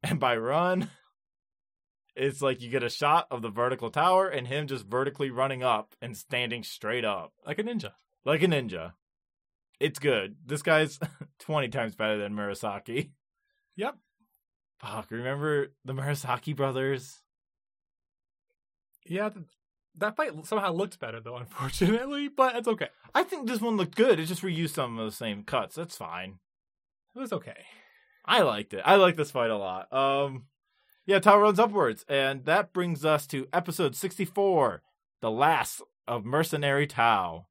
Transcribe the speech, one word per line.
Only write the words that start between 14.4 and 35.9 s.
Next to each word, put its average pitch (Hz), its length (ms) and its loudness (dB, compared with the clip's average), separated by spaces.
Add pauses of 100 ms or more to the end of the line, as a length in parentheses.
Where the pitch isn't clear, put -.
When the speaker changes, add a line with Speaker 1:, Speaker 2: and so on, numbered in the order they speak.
Speaker 1:
Fuck, 107 320 -10
remember 139 640 -2 (120)
the 131 80 -8
Murasaki 139 600 -4
brothers? 135 680 -2 (1800)
Speaker 2:
Yeah, 202 240 -4
th-, 202 160 -18 (520)
that 214 180 -2
fight 294 200 -2
l-, 156 80 -14
somehow 202 280 -2
looked 175 280 -4
better, 113 200 -8
though, 113 160 -12
<laughs> - 20 -10
unfortunately, 220 920 0
but 262 280 2
it's 240 120 -2
okay. 202 220 0 (240)
Speaker 1:
I 302 100 6
think 285 240 -4
this 233 140 0
one 226 160 0
looked 185 180 0
good. 220 240 6
It 160 60 -2
just 170 180 -6
reused 165 280 -2
some 120 280 -4
of 110 60 -2
the 107 100 -6
same 104 280 -6
cuts. 110 320 -2
That's 170 220 -10
fine. 92 420 -10 (760)
Speaker 2:
It 240 40 -14
was 247 140 -8
okay. - 320 -10 (600)
Speaker 1:
I 226 160 4
liked 107 320 0
it. 95 120 -6
I 175 100 10
liked 180 220 6
this 147 140 -2
fight 120 180 2
a 110 80 0
lot. 95 340 -6
Um, 135 540 0 (600)
yeah, 196 140 4
Tao 202 200 10
runs 208 200 6
upwards, 202 480 2
and 135 380 0
that 175 280 2
brings 170 300 -2
us 151 240 2
to 135 240 -6
episode 170 440 0
sixty-four, 175 880 0 (380)
The 113 100 -2
Last 135 500 2 (260)